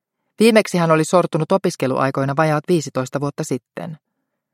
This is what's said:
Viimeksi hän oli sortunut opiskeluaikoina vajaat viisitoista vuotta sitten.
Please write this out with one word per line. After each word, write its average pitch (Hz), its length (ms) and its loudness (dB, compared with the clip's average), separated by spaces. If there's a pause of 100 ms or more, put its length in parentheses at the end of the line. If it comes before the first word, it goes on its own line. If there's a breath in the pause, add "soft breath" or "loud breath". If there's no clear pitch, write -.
(400)
Viimeksi 220 380 4
hän 165 140 2
oli 156 140 2
sortunut 165 460 0
opiskeluaikoina 139 840 -2
vajaat 156 320 0
viisitoista 139 540 -4
vuotta 143 220 -6
sitten. 156 540 -10 (560)